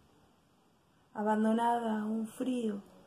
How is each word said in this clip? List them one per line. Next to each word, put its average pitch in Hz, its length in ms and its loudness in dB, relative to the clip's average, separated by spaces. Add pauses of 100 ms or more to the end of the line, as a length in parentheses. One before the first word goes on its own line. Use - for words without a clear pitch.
(1120)
Abandonada 220 880 2
a 208 60 -4
un 220 200 -2
frío, 226 540 -4 (260)